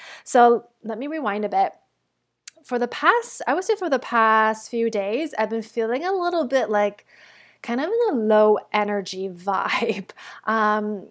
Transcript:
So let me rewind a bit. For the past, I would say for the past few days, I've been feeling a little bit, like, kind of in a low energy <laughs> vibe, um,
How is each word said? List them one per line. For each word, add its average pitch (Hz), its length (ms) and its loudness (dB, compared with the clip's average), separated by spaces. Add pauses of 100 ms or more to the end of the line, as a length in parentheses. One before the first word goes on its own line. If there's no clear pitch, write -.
(240)
So 240 440 6 (140)
let 214 140 -8
me 269 120 -6
rewind 220 360 -4
a 185 60 -2
bit. 190 240 2 (880)
For 247 160 -4
the 240 100 0
past, 427 580 0
I 247 60 0
would 359 120 -2
say 427 120 0
for 359 140 -4
the 262 80 2
past 220 720 2
few 226 180 -2
days, 220 480 -4
I've 214 140 -2
been 226 100 -4
feeling 233 420 -4
a 370 100 -2
little 349 340 -2
bit, 240 240 0
like, 208 340 -2 (560)
kind 240 180 -4
of 311 100 -2
in 453 260 0
a - 0 -
low 214 440 4 (140)
energy 202 560 -4
<laughs> 185 40 -10
vibe, 190 800 -4 (340)
um, 214 680 0